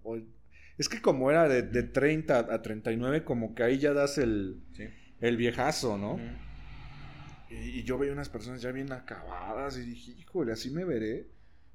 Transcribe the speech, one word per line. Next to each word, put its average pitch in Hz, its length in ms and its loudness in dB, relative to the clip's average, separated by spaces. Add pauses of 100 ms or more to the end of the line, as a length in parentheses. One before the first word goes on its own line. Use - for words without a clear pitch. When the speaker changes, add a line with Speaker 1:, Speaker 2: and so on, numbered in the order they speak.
Speaker 1:
O, 113 160 -6 (600)
es 147 100 0
que - 120 -6
como 135 300 4
era 160 180 8
de, 123 140 6
de 117 200 0
treinta 143 560 4
a 113 240 0
treinta 107 300 -2
y 113 40 2
nueve, 135 280 2
como 120 300 -2
que 123 100 2
ahí 131 140 6
ya 143 140 4
das 143 260 4
el, 104 420 2 (160)
Speaker 2:
Sí. 104 80 -10 (360)
Speaker 1:
el 120 160 4
viejazo, 120 600 2
¿no? 104 160 -2
Speaker 2:
Ujú. 226 80 -6 (1300)
Speaker 1:
Y, 117 40 -12 (260)
y - 20 -6
yo 123 160 0
veía 139 140 2
unas 143 160 -6
personas 120 340 -8
ya 123 100 -4
bien 135 200 -6
acabadas 107 880 -8
y 123 40 -8
dije, 120 300 -12
"Híjole, 131 400 -2
¿así 123 180 -6
me 165 140 -4
veré?". 120 420 -2 (480)